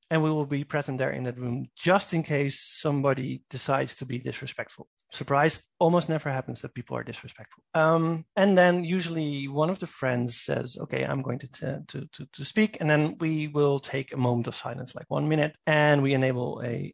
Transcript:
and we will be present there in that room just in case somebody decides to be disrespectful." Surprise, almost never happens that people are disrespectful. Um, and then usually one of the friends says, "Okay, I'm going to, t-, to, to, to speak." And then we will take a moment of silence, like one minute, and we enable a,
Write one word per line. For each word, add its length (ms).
and 120
we 80
will 160
be 160
present 340
there 140
in 140
that 120
room 380
just 380
in 100
case 360
somebody 880
decides 480
to 80
be 140
disrespectful." 680
Surprise, 520
almost 280
never 220
happens 320
that 140
people 200
are 80
disrespectful. 600
Um, 520
and 200
then 280
usually 640
one 240
of 80
the 80
friends 520
says, 400
"Okay, 240
I'm 200
going 160
to, 80
t-, 400
to, 260
to, 180
to 140
speak." 340
And 80
then 320
we 280
will 320
take 340
a 40
moment 300
of 60
silence, 400
like 160
one 180
minute, 280
and 380
we 100
enable 500
a, 300